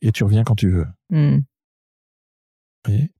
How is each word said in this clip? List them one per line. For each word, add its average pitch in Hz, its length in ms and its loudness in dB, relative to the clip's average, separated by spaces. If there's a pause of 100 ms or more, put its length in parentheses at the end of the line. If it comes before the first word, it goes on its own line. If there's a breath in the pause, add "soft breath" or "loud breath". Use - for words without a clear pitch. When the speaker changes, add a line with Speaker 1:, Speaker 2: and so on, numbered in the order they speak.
Speaker 1:
et 110 100 2
tu - 120 -2
reviens 107 200 2
quand 113 120 0
tu 95 140 0
veux. » 87 160 -2 (240)
Speaker 2:
Hmm. 147 300 2 (1400)
Speaker 1:
Vous 107 80 -2
voyez ? 139 280 0